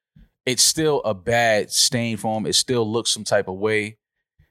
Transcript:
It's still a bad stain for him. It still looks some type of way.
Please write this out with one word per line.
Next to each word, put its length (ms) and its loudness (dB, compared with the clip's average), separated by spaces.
It's 180 0
still 400 2
a 100 0
bad 580 2
stain 460 0
for 200 -4
him. 80 -4
It 100 -2
still 340 0
looks 220 -2
some 140 -6
type 240 0
of 60 -6
way. 420 -2